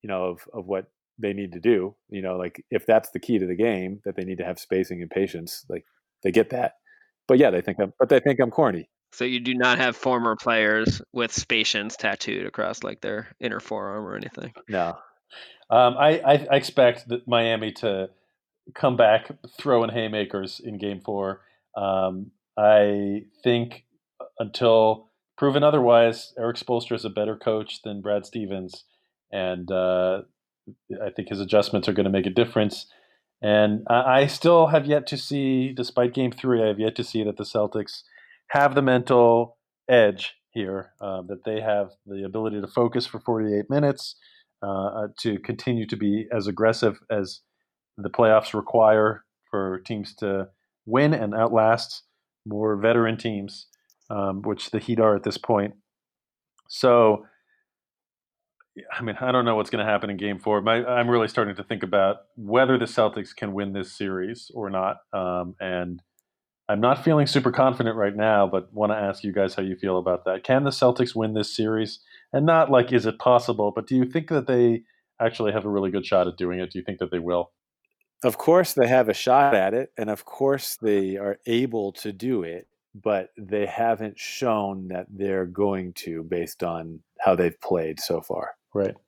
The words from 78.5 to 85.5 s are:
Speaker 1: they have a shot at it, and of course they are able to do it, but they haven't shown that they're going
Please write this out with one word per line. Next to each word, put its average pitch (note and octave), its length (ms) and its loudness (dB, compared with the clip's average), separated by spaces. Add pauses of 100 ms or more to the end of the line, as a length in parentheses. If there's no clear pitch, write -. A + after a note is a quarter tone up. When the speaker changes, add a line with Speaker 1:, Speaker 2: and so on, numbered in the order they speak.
Speaker 1:
they B2+ 140 2
have B2 220 4
a G#2 60 0
shot C#3 380 4
at G2 220 2
it, C3 240 -4
and G#2+ 100 -6
of G#2 160 -8
course - 560 -4
they G2 360 0
are G2+ 280 -6
able A#2 500 -2
to G#2+ 180 -10
do A2 320 -4
it, E2+ 240 -12 (260)
but G2 420 -2
they G#2 300 -4
haven't A2 520 -4
shown G2 720 -4
that F#2 220 -8
they're F#2+ 340 -2
going F#2 500 -2